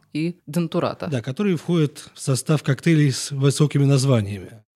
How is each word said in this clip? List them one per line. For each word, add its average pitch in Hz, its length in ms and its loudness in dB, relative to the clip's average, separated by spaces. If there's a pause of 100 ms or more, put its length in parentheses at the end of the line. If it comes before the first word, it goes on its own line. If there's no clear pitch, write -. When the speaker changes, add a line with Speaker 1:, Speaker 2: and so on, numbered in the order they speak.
(140)
Speaker 1:
и 165 220 -4 (100)
дентурата. 165 600 -4
Speaker 2:
Да, 135 140 -4
которые 180 360 -2
входят 160 560 -2
в - 60 -20
состав - 420 0
коктейлей 147 500 2
с - 200 -6
высокими 143 540 2
названиями. 113 800 0 (120)